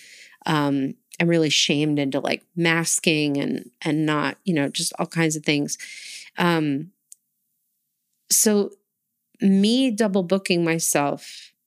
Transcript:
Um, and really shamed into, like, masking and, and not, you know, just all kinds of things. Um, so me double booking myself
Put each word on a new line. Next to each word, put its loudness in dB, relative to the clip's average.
Um, 0
and 0
really 4
shamed 0
into, -2
like, -4
masking 0
and, -4
and 0
not, 0
you -2
know, 0
just -6
all -2
kinds -2
of -10
things. 0
Um, 0
so 2
me 4
double 0
booking 0
myself -2